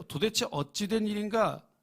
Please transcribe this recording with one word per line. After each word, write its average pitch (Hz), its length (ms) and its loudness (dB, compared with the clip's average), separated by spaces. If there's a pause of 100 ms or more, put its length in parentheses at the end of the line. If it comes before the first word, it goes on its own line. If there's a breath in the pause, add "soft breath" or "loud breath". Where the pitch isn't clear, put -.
도대체 220 420 0
어찌된 202 560 0
일인가?" 208 600 0 (180)